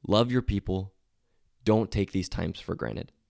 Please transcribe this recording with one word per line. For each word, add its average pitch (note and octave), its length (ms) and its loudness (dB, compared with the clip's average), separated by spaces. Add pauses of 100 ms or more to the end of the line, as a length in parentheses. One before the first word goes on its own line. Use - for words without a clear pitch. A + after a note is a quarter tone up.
"Love B2 240 4
your B2 100 2
people. G2 500 -2 (720)
Don't G#2+ 260 4
take G2+ 220 0
these F#2 160 0
times F2 300 -4
for - 140 -6
granted." - 380 -8 (180)